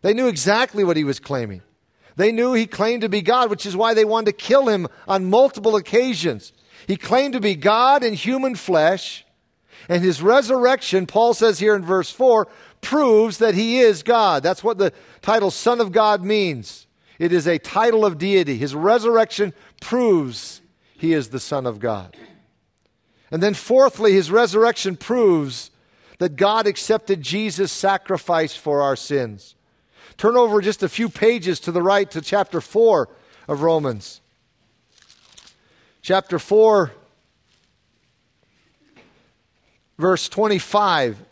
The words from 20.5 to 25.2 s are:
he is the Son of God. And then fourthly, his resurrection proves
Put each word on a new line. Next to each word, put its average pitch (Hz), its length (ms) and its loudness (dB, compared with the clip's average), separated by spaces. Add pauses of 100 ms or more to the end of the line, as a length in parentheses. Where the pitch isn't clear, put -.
he 165 160 -2
is 139 160 -2
the 123 120 -10
Son 135 260 -6
of 107 140 -8
God. 101 360 -8 (1120)
And 165 120 -4
then 208 120 0
fourthly, 226 580 2
his 180 180 2
resurrection 214 680 0
proves 175 760 0 (480)